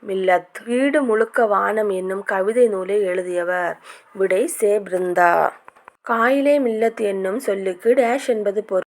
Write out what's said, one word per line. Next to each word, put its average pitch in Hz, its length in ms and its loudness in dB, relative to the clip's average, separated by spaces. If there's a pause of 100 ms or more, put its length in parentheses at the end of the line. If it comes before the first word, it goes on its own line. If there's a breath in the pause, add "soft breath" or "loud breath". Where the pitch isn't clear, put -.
மில்லத். 185 580 0
வீடு 277 380 2
முழுக்க 226 440 2
வானம் 208 440 0
என்னும் 190 320 -4
கவிதை 214 460 2
நூலை 196 340 -2
எழுதியவர். 180 760 -2 (360 loud breath)
விடை, 190 340 0
சே 208 320 0
பிருந்தா. 180 720 0 (520)
காயிலே 277 580 2
மில்லத் 226 400 -2
என்னும் 196 380 -2
சொல்லுக்கு 196 560 0
டேஷ் 262 320 0
என்பது 208 380 -2
பொருள். 185 260 -2